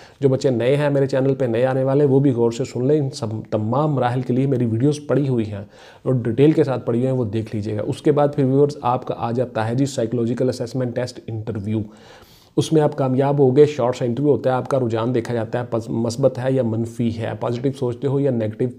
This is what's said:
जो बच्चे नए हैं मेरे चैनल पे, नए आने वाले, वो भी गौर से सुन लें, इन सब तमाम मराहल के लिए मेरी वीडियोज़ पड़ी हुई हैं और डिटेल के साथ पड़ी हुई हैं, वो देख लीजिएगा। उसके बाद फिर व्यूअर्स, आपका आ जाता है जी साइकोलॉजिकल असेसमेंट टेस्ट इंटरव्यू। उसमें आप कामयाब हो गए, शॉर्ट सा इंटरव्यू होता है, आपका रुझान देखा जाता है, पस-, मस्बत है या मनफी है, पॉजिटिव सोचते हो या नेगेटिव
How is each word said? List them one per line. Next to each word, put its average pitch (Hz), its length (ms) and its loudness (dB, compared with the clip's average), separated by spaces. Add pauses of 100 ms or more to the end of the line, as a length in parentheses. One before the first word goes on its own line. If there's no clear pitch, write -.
(220)
जो 135 80 4
बच्चे 131 200 2
नए 123 260 2
हैं 147 140 0
मेरे 139 180 2
चैनल 135 260 0
पे, 135 140 -2
नए 117 160 0
आने 131 200 0
वाले, 135 220 2
वो 135 140 4
भी 139 120 4
गौर 117 220 0
से 127 120 -6
सुन 123 220 -4
लें, 151 80 4
इन 139 140 0
सब 110 420 -6
तमाम 123 440 0
मराहल 123 260 0
के 123 120 -2
लिए 131 140 0
मेरी 123 180 0
वीडियोज़ 127 340 0 (100)
पड़ी 139 180 2
हुई 120 180 0
हैं 104 240 -10 (360)
और 131 160 0
डिटेल 131 320 4
के 160 100 4
साथ 123 160 -2
पड़ी 120 200 -2
हुई 127 60 0
हैं, 131 80 0
वो 127 120 0
देख 110 300 -4
लीजिएगा। 107 260 -4
उसके - 300 0
बाद 143 200 2
फिर 143 140 0
व्यूअर्स, 143 380 2
आपका 123 320 -2
आ 117 160 -4
जाता 117 320 -2
है 113 120 -2
जी 139 100 2
साइकोलॉजिकल 120 600 -2
असेसमेंट 123 480 -4
टेस्ट 123 240 -6 (100)
इंटरव्यू। 110 540 -4 (760)
उसमें 156 240 2
आप 147 120 2
कामयाब 135 480 0
हो 131 100 6
गए, 143 140 8
शॉर्ट 127 300 0
सा 135 100 -4
इंटरव्यू 135 260 2
होता 123 180 0
है, 127 60 2
आपका 127 220 -2
रुझान 117 340 0
देखा 120 220 -2
जाता 117 260 -2
है, 120 60 -6
पस-, 110 240 -4
मस्बत 127 480 0
है 131 180 0
या 127 80 2
मनफी 113 480 -2
है, 110 240 -6
पॉजिटिव 120 360 -2
सोचते 123 360 -4
हो 139 120 0
या 139 120 2
नेगेटिव 117 480 -2